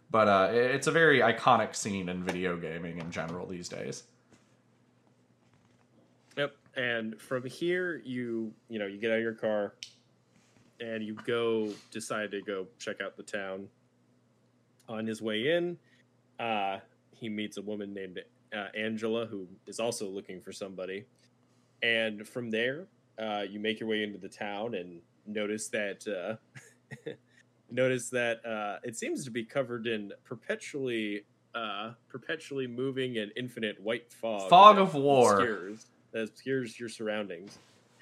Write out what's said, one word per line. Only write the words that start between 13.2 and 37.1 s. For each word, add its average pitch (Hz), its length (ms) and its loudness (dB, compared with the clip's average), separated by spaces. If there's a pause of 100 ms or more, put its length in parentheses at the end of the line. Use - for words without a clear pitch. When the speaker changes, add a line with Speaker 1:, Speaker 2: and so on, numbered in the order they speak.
Speaker 2:
town. 98 460 -8 (1200)
On 110 180 -6
his 110 160 -6
way 113 300 0
in, 175 260 0 (600)
uh, 101 400 -2 (340)
he 117 160 -10
meets 104 280 -6
a 101 60 -10
woman 101 320 -8
named, 92 260 -12 (340)
uh, 101 120 -6 (100)
Angela, 110 480 -2
who 101 220 -10 (200)
is 104 140 -8
also 113 280 -2
looking 95 320 -10
for 95 120 -14
somebody. 95 520 -8 (800)
And 113 440 0
from 120 240 -8
there, 131 360 -2 (320)
uh, 107 300 -4
you 104 120 -10
make 110 200 -2
your 113 80 -4
way 107 140 0
into 101 160 -6
the 92 100 -14
town 104 460 -6
and 87 260 -10 (260)
notice 107 420 -4
that, 101 400 -6
uh, 98 280 -4 (920)
<laughs> - 400 -20
notice 127 400 0
that, 117 340 -2
uh, 104 380 -4
it 120 140 -10
seems 247 280 -6
to 127 60 -10
be 117 140 -4
covered 120 420 -4
in 107 260 -4 (120)
perpetually, 120 1000 -6 (300)
uh, 110 380 -6 (160)
perpetually 139 580 -8
moving 127 520 -4
and 101 180 -4
infinite 120 440 -6
white 117 320 -4
fog 104 380 -4
Speaker 1:
Fog 202 260 12
Speaker 2:
that 196 60 6
Speaker 1:
of 165 120 2
war. 135 400 8
Speaker 2:
obscures, 98 520 0 (260)
that 113 160 -4
obscures 127 500 -6
your 120 100 -10
surroundings. 104 720 -6 (440)